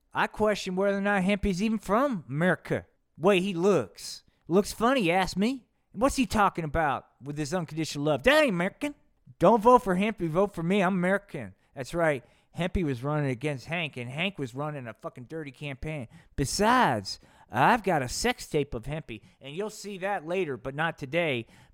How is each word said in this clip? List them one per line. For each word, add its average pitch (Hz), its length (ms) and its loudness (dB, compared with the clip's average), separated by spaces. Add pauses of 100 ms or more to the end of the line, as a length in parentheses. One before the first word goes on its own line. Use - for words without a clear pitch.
(140)
I 180 140 0
question 202 480 0
whether 196 220 2
or 196 40 -2
not 202 220 2
Hempy's 196 380 0
even 220 160 0
from 220 500 0
America. 147 580 0 (320)
Way 185 220 4
he 196 120 -2
looks. 165 680 0 (260)
Looks 196 240 2
funny, 226 380 2
ask 180 260 0
me. 240 300 0 (260)
What's 254 240 0
he 262 80 2
talking 190 400 2
about 143 420 -2 (160)
with 147 140 -8
his 151 160 -4
unconditional 156 540 -4
love? 143 160 2
That 294 200 6
ain't 269 80 2
American. 196 440 -4 (440)
Don't 202 240 6
vote 247 200 8
for 185 140 0
Hempy, 196 320 -2
vote 190 260 0
for 170 80 -4
me. 190 180 2
I'm 185 140 2
American. 175 600 -2 (220)
That's 139 180 -8
right. 160 300 2 (340)
Hempy 180 260 0
was 131 200 -2
running 147 260 0
against 131 360 -6
Hank, 160 320 -6
and 123 120 -10
Hank 175 280 -6
was 127 160 -8
running 143 320 -8
a 110 80 -12
fucking 127 340 -14
dirty 151 220 -10
campaign. 143 580 -10 (280)
Besides, 180 840 0 (300)
I've 175 320 4
got 170 200 0
a 123 60 -4
sex - 380 -4
tape 147 280 -2
of 110 100 -8
Hempy, 139 360 -10 (200)
and 139 140 -14
you'll 202 160 -6
see 196 280 -12
that 185 280 -4
later, 170 300 -2
but 135 180 -10
not 160 220 -2
today. 143 500 -2 (280)